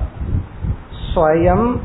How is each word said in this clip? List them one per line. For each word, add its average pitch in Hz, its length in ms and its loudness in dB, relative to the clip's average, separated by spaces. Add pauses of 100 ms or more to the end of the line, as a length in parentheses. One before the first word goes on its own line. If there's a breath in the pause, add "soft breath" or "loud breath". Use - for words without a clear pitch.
(1000)
ஸ்வயம் 180 880 2